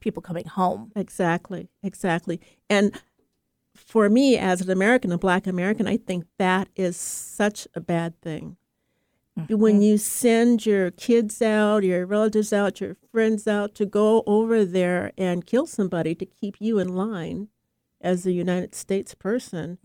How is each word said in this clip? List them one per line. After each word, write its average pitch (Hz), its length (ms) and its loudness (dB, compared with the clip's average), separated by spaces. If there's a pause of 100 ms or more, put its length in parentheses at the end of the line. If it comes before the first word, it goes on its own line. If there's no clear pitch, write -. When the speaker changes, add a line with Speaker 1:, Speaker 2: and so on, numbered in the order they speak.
Speaker 1:
people - 200 -6
coming - 260 -8
home. 185 480 -2
Speaker 2:
Exactly, 175 720 -4 (140)
exactly. 175 580 -4 (280)
And 202 300 2 (760)
for 208 340 2
me, 269 280 6
as 185 240 0
an 185 80 -4
American, 196 420 2
a 170 60 0
Black 185 300 0
American, 190 400 -2
I 202 100 0
think 180 280 -6 (120)
that 185 380 0
is 180 220 -2
such - 760 -6
a 170 60 -10
bad 165 420 -4
thing. 165 360 -12 (840)
Speaker 1:
Mm-hmm. 165 180 -4
Speaker 2:
When 208 240 6
you 208 160 6
send 226 680 2
your 196 260 2
kids 233 500 0
out, 214 420 2
your 180 220 0
relatives 214 480 0
out, 202 280 0
your 190 160 -8 (140)
friends 220 360 0
out 208 280 -2
to 208 100 -2
go 214 420 4
over 220 360 4
there 180 540 0
and 180 280 -2
kill 269 200 0
somebody 170 500 -2
to 185 100 -8
keep - 340 -10
you 220 180 0
in 180 180 -2
line 185 520 -6 (520)
as 180 280 -2
a 185 40 2
United 180 440 -2
States - 400 -6
person, 185 680 -8